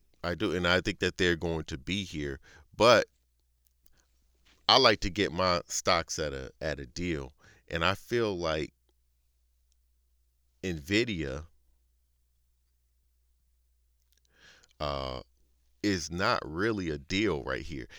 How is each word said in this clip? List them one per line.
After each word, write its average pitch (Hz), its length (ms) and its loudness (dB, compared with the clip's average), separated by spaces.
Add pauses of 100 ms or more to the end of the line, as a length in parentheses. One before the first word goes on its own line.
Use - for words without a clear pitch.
(240)
I 87 100 -2
do, 85 220 -2
and 90 100 0
I 90 140 6
think 98 200 -4
that 90 180 -2
they're 87 180 4
going 82 280 -4
to 82 120 -10
be 90 260 -6
here, 73 380 -8 (340)
but 110 320 8 (1600)
I 113 120 8
like 113 220 6
to 98 100 -4
get 85 220 0
my 90 340 2
stocks - 520 -2
at 76 140 -4
a, 67 180 -10 (120)
at 71 180 -4
a 67 60 -12
deal. 76 480 -6 (340)
And 82 160 -4
I 95 100 2
feel 110 420 -2
like 80 360 -2 (1900)
Nvidia, 82 800 -2 (3250)
uh, 67 400 -4 (640)
is 90 280 -2
not 95 320 0
really 92 460 -2
a 76 80 -4
deal 85 460 -2
right 65 180 -4
here. 67 260 -10 (120)